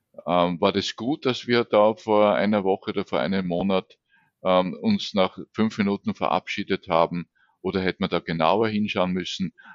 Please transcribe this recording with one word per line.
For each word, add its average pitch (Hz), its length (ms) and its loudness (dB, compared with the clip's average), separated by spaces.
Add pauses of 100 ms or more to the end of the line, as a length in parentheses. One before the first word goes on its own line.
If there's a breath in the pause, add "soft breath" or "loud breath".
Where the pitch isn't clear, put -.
(280)
Ähm, 87 340 0
war 98 100 4
das 92 240 -4
gut, 135 300 -6
dass 120 220 -2
wir 120 180 2
da 107 300 4
vor 104 400 2
einer 101 280 2
Woche 98 280 0
oder 98 140 -4
vor 87 140 -2
einem 92 280 -2
Monat, 92 500 -2 (460)
ähm, 92 380 2
uns 104 320 0
nach 92 240 0 (160)
fünf 110 240 -2
Minuten 101 380 -2
verabschiedet - 760 -4
haben? 85 400 0 (320)
Oder 92 200 -2
hätte 90 200 -2
man 92 80 -2
da 87 100 0
genauer 87 500 0
hinschauen 101 420 -2
müssen? 92 420 -6 (220 loud breath)